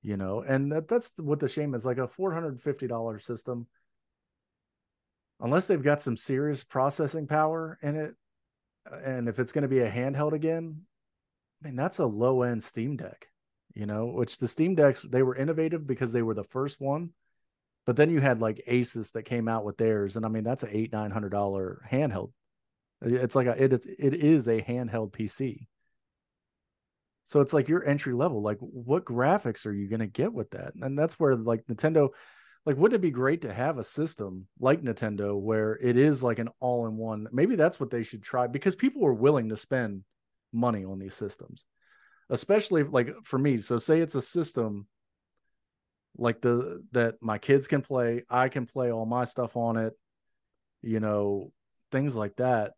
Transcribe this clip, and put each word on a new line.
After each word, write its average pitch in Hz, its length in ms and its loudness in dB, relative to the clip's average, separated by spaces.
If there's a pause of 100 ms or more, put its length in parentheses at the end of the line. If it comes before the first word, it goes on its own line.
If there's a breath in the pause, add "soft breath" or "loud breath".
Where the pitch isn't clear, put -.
You 104 160 -6
know, 98 240 -4
and 135 300 0
that, 156 160 -2
that's 233 300 -2
what 147 220 -2
the 147 80 -2
shame 147 280 -4
is. 117 100 -6
Like, 127 140 -2
a 127 80 -2
four 185 260 -4
hundred 160 260 -6
fifty 139 280 -4
dollar 113 320 -4
system, 120 480 -8 (1700)
unless 143 280 2
they've 160 160 2
got 143 180 4
some 117 160 -4
serious 139 460 -2
processing 143 640 -2
power 160 560 0
in 147 120 -4
it, 156 200 -6 (920)
and 127 240 -4
if 107 80 -6
it's 127 140 -2
gonna 143 160 0
be 131 140 2
a 113 100 0
handheld 139 420 -2
again, 160 480 -4 (800)
I 151 60 -14
mean, 135 80 -10
that's 147 240 -2
a 165 80 4
low-end 120 560 2
Steam 131 340 -6
Deck, - 300 -14 (480)
you 104 100 -8
know, 107 220 -4
which 120 320 -2
the 123 80 -2
Steam 170 260 0
Decks, 147 300 6
they 127 180 2
were 127 140 2
innovative 160 500 -2
because 127 260 -2
they 117 120 0
were 113 100 0
the 101 120 -4
first 135 360 -6
one. 151 300 -4 (720)
But 120 120 2
then 151 120 8
you 160 120 4
had, 131 180 4
like, 110 260 0
Asus 120 460 0
that 113 120 -8
came 117 260 -2
out 113 160 -2
with 101 100 -6
theirs, 104 400 2
and 113 100 -4
I 110 40 0
mean, 110 160 -2
that's 123 180 -2
an 113 80 -6
eight, 107 220 -2
nine 107 180 -4
hundred 104 200 -4
dollar 98 600 -4
handheld. 127 400 0 (680)
It's 123 340 0
like 127 120 4
a, 120 140 2
it 135 120 6
is, 123 120 -2
it - 280 0
is 147 340 4
a 113 140 2
handheld 117 500 -4
P 110 160 -6
C. 123 400 -8 (1600)
So - 160 4
it's 139 100 2
like 139 160 4
your 160 180 2
entry 143 280 0
level, 123 280 0
like, 104 180 -2
what 131 440 -4
graphics 127 640 0
are 107 80 -4
you 101 160 -4
gonna 110 180 -2
get 135 240 -2
with 214 200 -8
that? - 240 -12
And 135 220 -6
that's 160 220 0
where, 139 160 6
like, 113 300 0
Nintendo, 151 420 4 (580 loud breath)
like, 143 120 2
wouldn't 214 220 6
it - 20 -2
be 175 100 2
great 135 300 0
to 110 120 -6
have 135 240 -2
a 113 60 -6
system 101 640 -6 (140)
like 143 200 4
Nintendo 104 560 -2
where 107 440 0
it 123 160 4
is, 139 260 4
like, 117 160 0
an 113 120 -4 (100)
all-in-one? 110 720 -4
Maybe 190 240 4
that's 165 240 4
what 120 80 -6
they 120 140 -2
should 107 200 -12
try, 123 240 0
because 139 300 0
people 269 240 0
were 147 120 4
willing 120 360 4
to 110 80 -6
spend 107 480 -4 (480)
money 113 320 0
on 95 140 -10
these 95 160 -12
systems, - 500 -12 (640 soft breath)
especially, 196 540 2
like, 123 300 0 (120)
for - 120 -2
me. 135 200 4
So 117 200 -2
say 160 220 4
it's 160 160 0
a 135 60 -2
system 110 680 -4 (1300)
like 117 260 0
the, 123 500 0
that 117 300 2
my 107 180 -2
kids 139 280 4
can 143 140 0
play, 120 480 -2
I 127 180 4
can 131 200 -4
play 123 240 -2
all 113 160 -2
my 120 180 0
stuff 120 320 -6
on 117 200 0
it, 113 160 -2 (920)
you 110 160 -2
know, 104 520 -2 (400)
things 135 240 0
like 107 200 -4
that. 123 420 2